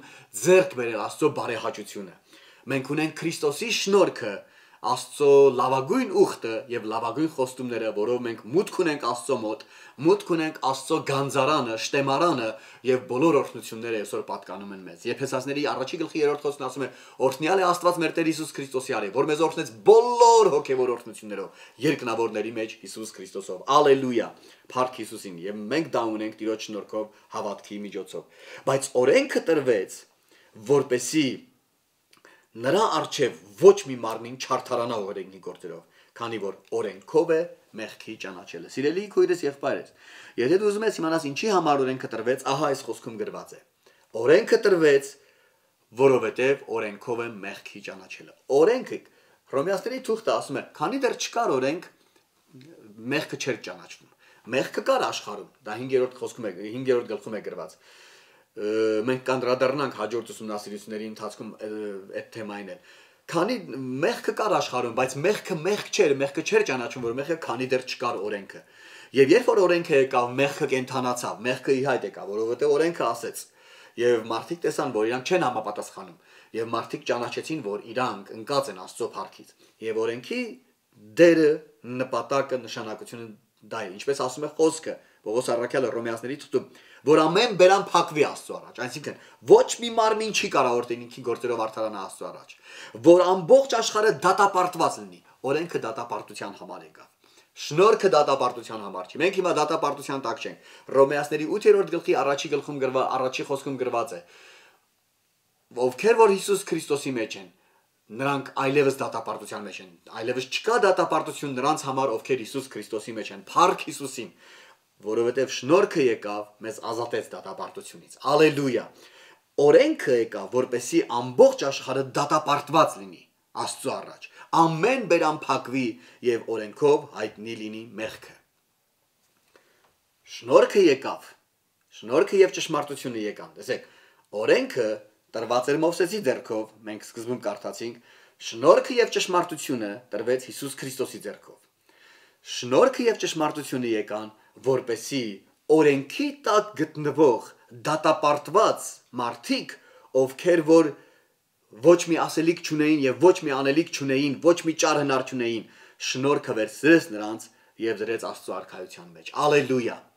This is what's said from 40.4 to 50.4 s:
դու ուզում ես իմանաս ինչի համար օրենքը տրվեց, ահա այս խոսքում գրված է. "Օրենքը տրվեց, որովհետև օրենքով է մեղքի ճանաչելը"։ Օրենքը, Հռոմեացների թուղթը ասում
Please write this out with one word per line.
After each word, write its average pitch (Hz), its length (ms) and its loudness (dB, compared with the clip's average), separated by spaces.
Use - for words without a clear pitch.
դու 208 100 2
ուզում 208 180 0
ես 208 140 -2
իմանաս 160 280 -2
ինչի 170 240 -2
համար 156 340 2
օրենքը 131 260 -4
տրվեց, 117 320 -2
ահա 147 240 -2
այս 135 160 -2
խոսքում 113 320 -12
գրված 95 400 -10
է. - 40 -20
"Օրենքը 180 440 6
տրվեց, 160 520 4
որովհետև 127 720 2
օրենքով 113 560 -6
է 117 100 -8
մեղքի 98 480 -16
ճանաչելը"։ 92 540 -18
Օրենքը, 160 500 2
Հռոմեացների 190 480 -2
թուղթը 226 320 -4
ասում 120 280 -2